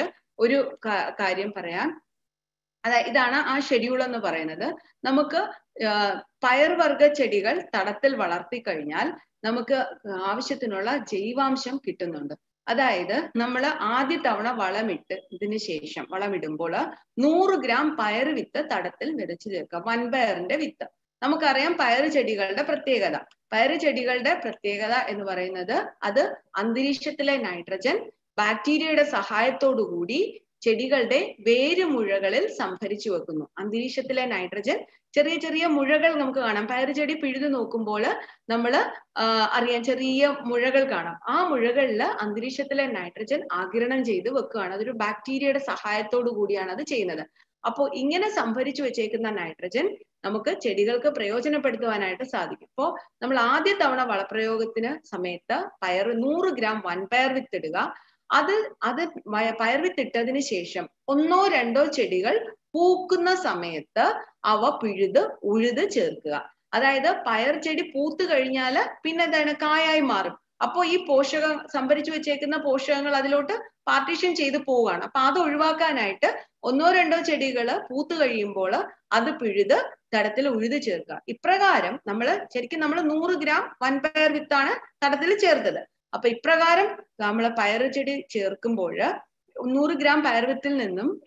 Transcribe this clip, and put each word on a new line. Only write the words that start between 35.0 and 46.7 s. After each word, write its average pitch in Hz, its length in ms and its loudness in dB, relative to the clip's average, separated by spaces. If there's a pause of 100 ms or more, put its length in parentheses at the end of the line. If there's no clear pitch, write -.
ചെറിയ 302 240 2
ചെറിയ 320 280 -2
മുഴകൾ 302 480 4
നമുക്ക് 269 240 -2
കാണാം. 220 280 0
പയർ 262 260 -2
ചെടി 294 220 -2
പിഴുതു 277 340 -2
നോക്കുമ്പോൾ 220 560 -2 (440)
നമ്മൾ, 240 420 2 (260)
ആ, 220 360 2
അറിയാം 240 320 0
ചെറിയ 262 560 2
മുഴകൾ 254 500 2
കാണാം. 170 380 -4
ആ 339 200 2
മുഴകളിൽ 240 540 2
അന്തരീക്ഷത്തിലെ 269 840 -2
nitrogen 214 640 -6
ആഗിരണം 233 520 -2
ചെയ്ത് 202 260 0
വെക്കുകയാണ്. 208 440 -4
അതൊരു 220 160 -6
ബാക്ടീരിയയുടെ 262 680 -2
സഹായത്തോടു 214 720 -2
കൂടിയാണ് 202 400 -2